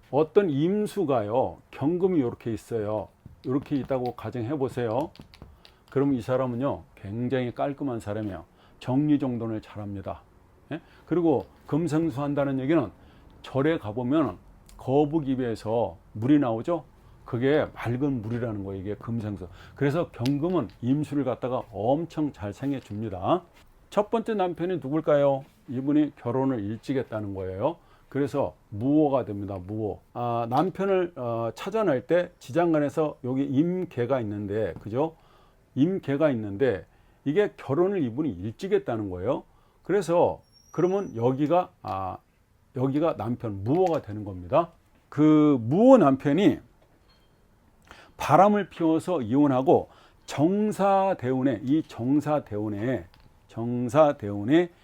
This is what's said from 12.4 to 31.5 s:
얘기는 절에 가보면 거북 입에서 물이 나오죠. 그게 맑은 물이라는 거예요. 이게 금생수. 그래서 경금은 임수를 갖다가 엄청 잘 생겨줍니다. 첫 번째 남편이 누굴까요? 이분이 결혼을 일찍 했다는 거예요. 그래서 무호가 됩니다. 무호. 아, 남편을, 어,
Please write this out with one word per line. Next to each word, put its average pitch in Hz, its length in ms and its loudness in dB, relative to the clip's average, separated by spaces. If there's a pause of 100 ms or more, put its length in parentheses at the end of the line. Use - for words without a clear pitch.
얘기는 131 300 0 (520)
절에 151 360 0
가보면 120 580 -2 (400)
거북 147 520 0
입에서 113 680 -2 (160)
물이 123 260 4
나오죠. 131 460 -2 (400)
그게 131 500 2
맑은 123 480 -2
물이라는 110 420 -6
거예요. 98 160 -8
이게 101 140 -6
금생수. 104 540 -6 (260)
그래서 143 380 -2
경금은 143 560 -2 (120)
임수를 143 440 0
갖다가 123 380 -2 (100)
엄청 143 600 -2
잘 104 200 -8
생겨줍니다. 113 880 -4 (480)
첫 202 200 0
번째 226 240 -2
남편이 180 420 -2
누굴까요? 143 680 2 (240)
이분이 143 480 2
결혼을 131 480 -2
일찍 113 320 -6
했다는 107 380 -6
거예요. 95 420 -4 (320)
그래서 139 460 -2 (160)
무호가 135 540 2
됩니다. 101 400 -6
무호. 104 360 -6 (140)
아, 120 340 -2
남편을, 185 680 0
어, 117 380 -4